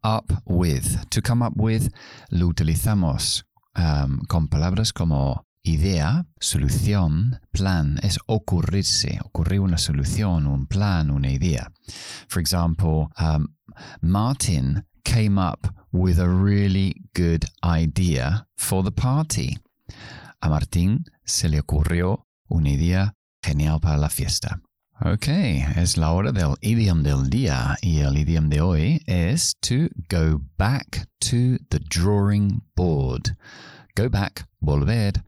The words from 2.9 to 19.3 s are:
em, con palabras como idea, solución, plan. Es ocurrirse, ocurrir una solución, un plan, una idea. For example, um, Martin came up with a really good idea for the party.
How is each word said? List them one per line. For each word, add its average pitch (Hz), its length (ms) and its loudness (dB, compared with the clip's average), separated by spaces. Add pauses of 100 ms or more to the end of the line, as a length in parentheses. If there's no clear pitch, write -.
em, 71 440 0 (100)
con 80 200 0
palabras 90 440 0
como 69 540 0 (180)
idea, 87 640 0 (120)
solución, 92 1000 0 (100)
plan. 85 520 0
Es 92 240 -2
ocurrirse, - 960 -2
ocurrir 87 360 0
una 90 180 2
solución, 76 680 0
un 67 200 -2
plan, 95 440 0
una 67 200 0
idea. 67 420 -2 (560)
For - 120 -4
example, 82 680 0 (100)
um, 78 360 0 (480)
Martin 87 840 0 (180)
came 107 360 2
up - 280 -2 (260)
with 90 260 2
a 90 100 4
really 98 680 2 (200)
good 82 320 2 (180)
idea 82 840 0 (120)
for 95 260 -2
the 98 80 -2
party. 135 640 -2 (840)